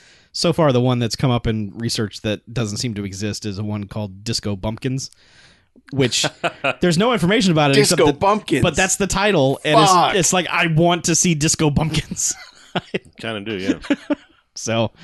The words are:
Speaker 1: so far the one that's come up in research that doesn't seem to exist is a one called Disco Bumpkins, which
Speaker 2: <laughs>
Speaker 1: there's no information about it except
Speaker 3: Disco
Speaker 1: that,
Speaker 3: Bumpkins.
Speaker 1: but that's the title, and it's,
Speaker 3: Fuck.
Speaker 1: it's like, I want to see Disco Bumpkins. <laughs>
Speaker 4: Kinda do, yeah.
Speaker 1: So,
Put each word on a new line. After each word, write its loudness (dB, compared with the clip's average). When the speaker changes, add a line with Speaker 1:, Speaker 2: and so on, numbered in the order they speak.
Speaker 1:
so -2
far 4
the 4
one 2
that's -2
come 0
up 0
in -2
research -4
that -6
doesn't -4
seem -6
to -6
exist -6
is -6
a -6
one -6
called -10
Disco -4
Bumpkins, -6
which 0
Speaker 2:
<laughs> -2
Speaker 1:
there's 2
no 2
information 2
about 4
it 6
except 4
Speaker 3:
Disco 4
Speaker 1:
that, -4
Speaker 3:
Bumpkins. 0
Speaker 1:
but 0
that's 0
the 0
title, 2
and 4
it's, 6
Speaker 3:
Fuck. 4
Speaker 1:
it's 2
like, 0
I 0
want 2
to 0
see 2
Disco 0
Bumpkins. -2
<laughs> -10
Speaker 4:
Kinda -6
do, -6
yeah. -4
Speaker 1:
So, -2